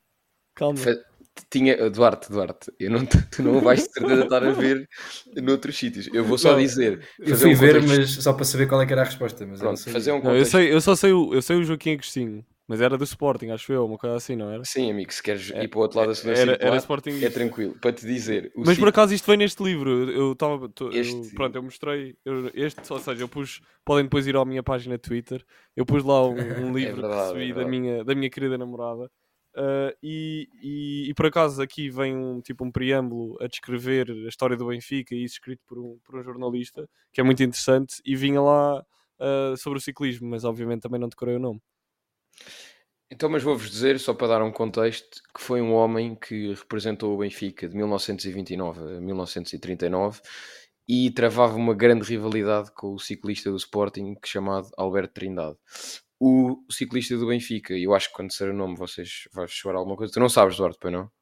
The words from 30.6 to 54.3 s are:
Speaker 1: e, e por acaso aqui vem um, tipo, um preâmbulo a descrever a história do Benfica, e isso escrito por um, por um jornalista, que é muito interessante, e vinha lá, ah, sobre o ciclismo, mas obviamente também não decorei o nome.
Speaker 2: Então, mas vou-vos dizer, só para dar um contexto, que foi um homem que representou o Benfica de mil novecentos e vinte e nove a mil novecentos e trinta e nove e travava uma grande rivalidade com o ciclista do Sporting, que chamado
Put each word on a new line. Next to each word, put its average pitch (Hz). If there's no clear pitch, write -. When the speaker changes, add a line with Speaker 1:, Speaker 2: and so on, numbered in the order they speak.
Speaker 1:
e, 143
e 139
por 160
acaso 147
aqui 135
vem 131
um, 127
tipo, 127
um 123
preâmbulo 127
a 120
descrever 123
a 110
história 123
do 120
Benfica, 120
e 120
isso 123
escrito 127
por 120
um, 120
por 131
um 123
jornalista, 123
que -
é 131
muito 131
interessante, 131
e 135
vinha 139
lá, 143
ah, 135
sobre 139
o -
ciclismo, 123
mas 117
obviamente 117
também 123
não 120
decorei 123
o -
nome. 120
Speaker 2:
Então, 151
mas 151
vou-vos 113
dizer, 131
só 123
para 120
dar 113
um 110
contexto, 113
que -
foi 123
um 113
homem 113
que 104
representou 104
o 98
Benfica 98
de 90
mil 104
novecentos 101
e 95
vinte 95
e 92
nove 85
a 87
mil 95
novecentos 90
e 78
trinta 87
e -
nove 98
e 123
travava 117
uma 113
grande 113
rivalidade 107
com 101
o 98
ciclista -
do 98
Sporting, 101
que -
chamado 98